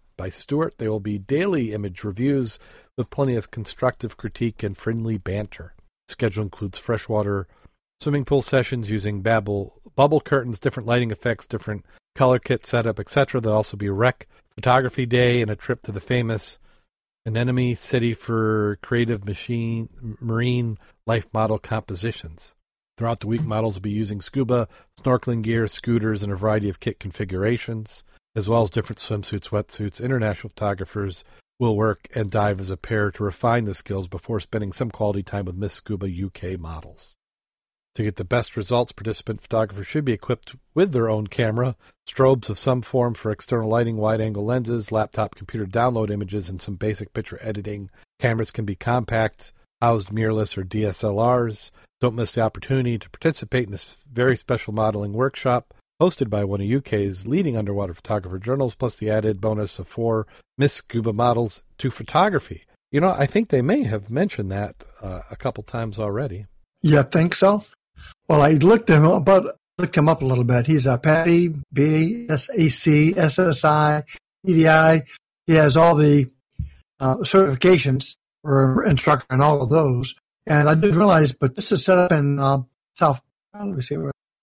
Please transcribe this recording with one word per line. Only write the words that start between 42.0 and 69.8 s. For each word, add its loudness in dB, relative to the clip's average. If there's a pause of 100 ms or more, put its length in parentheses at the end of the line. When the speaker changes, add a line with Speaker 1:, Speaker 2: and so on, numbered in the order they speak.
Speaker 1:
strobes 2
of -6
some 0
form 0
for -6
external -4
lighting, 0
wide-angle -2
lenses, -4
laptop -2
computer -8
download 0
images, -6
and -10
some -10
basic -6
picture -10
editing. -8 (280)
Cameras -2
can -8
be -6
compact, -4 (300)
housed 0
mirrorless, -2
or -8
D -4
S -6
L -2
Rs. 0 (300)
Don't 0
miss -4
the -2
opportunity -2
to -14
participate -4
in -12
this -14 (120)
very 2
special -4
modeling -2
workshop -2 (280)
hosted 0
by 0
one -2
of -4
U 0
K's -4
leading 0
underwater -4
photographer -6
journals, -2
plus -6
the -6
added 0
bonus -4
of -10
four -2 (320)
Miss 2
Scuba -4
models 0 (160)
to -4
photography. -2 (260)
You 2
know, 4
I 2
think 0
they 4
may 2
have -4
mentioned -2
that, -6 (180)
uh, -10 (100)
a -16
couple -6
times -8
already. -6 (340)
Speaker 2:
You 6
think 0
so? 4 (600)
Well, 6
I 6
looked 6
them 8
up, 4
but 4 (220)
looked 0